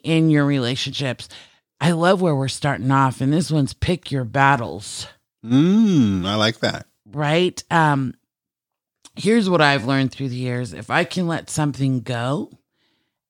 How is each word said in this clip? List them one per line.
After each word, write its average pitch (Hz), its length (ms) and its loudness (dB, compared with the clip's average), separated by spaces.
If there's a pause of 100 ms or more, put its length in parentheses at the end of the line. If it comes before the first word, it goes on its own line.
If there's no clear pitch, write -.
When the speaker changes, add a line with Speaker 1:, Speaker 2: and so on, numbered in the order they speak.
Speaker 1:
in 160 260 2
your 147 160 4
relationships. 135 840 -4 (540)
I 160 120 2
love 175 280 2
where 165 140 2
we're 135 140 -2
starting 127 420 -2
off, 135 280 2
and 135 140 0
this 156 180 0
one's 147 220 0
pick - 380 -4
your 131 140 -4
battles. 117 800 -2 (360)
Speaker 2:
Mm, 139 840 4
I 98 100 -2
like 110 240 0
that. - 260 -4 (220)
Speaker 1:
Right? 151 540 -2 (100)
Um, 147 420 2 (1000)
here's 214 340 2
what 175 120 4
I've 139 240 2
learned 135 260 0
through 135 180 -8
the 120 60 -8
years. 123 380 -6
If - 160 -14
I 156 140 0
can 175 240 -4
let 165 220 -6
something 135 520 -2
go, 127 500 -4 (800)